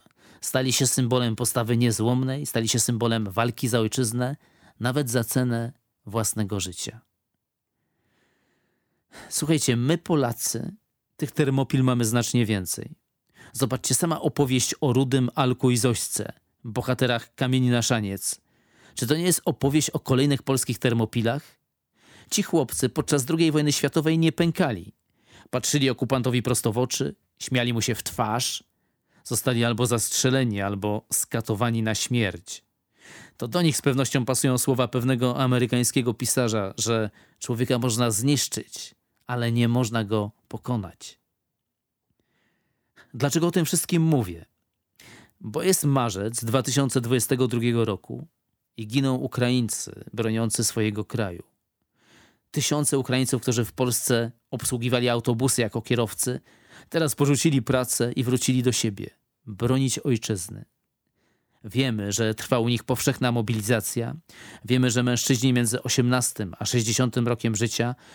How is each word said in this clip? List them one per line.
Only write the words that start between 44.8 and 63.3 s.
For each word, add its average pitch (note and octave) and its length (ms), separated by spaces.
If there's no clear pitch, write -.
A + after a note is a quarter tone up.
Bo A#2 180
jest F#3 220
marzec A#2 600
dwa A#2 180
tysiące C3+ 380
dwudziestego B2 460
drugiego A#2 380
roku A#2+ 420
i A2 100
giną C3 280
Ukraińcy B2 1000
broniący A2+ 500
swojego G#2+ 420
kraju. G2 380
Tysiące D3 460
Ukraińców, B2+ 440
którzy A#2+ 240
w - 80
Polsce A#2+ 580
obsługiwali B2 580
autobusy A#2+ 520
jako A2+ 200
kierowcy, A#2+ 580
teraz D#3+ 260
porzucili C#3+ 460
pracę A#2+ 500
i B2 120
wrócili B2+ 400
do B2 80
siebie, G2+ 380
bronić B2 540
ojczyzny. A2 640
Wiemy, A2 480
że A2 240
trwa - 240
u A#2 100
nich A#2+ 140
powszechna B2+ 480